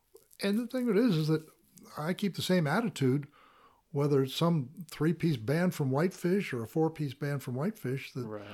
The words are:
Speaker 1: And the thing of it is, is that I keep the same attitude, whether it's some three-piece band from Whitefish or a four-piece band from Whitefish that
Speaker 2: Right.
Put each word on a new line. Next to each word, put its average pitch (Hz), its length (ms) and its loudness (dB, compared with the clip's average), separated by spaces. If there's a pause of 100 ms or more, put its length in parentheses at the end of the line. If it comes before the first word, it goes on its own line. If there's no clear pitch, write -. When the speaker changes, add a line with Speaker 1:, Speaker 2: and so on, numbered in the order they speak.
(420)
Speaker 1:
And 202 180 2
the 240 80 -2
thing 247 220 -2
of 202 60 4
it 190 40 4
is, 233 160 4
is 156 120 2
that 156 160 2 (540)
I 156 160 -2
keep 196 220 -2
the - 60 -6
same 180 260 2
attitude, 143 600 0 (640)
whether 143 320 2
it's 131 120 -6
some 160 340 2 (220)
three-piece 165 460 0
band 156 360 0
from 143 180 -2
Whitefish 180 600 0
or 117 100 -2
a 110 40 -8
four-piece 160 460 -2
band 143 300 -4
from 123 120 -6
Whitefish 135 580 -4
that 127 120 -6
Speaker 2:
Right. 107 180 -8 (100)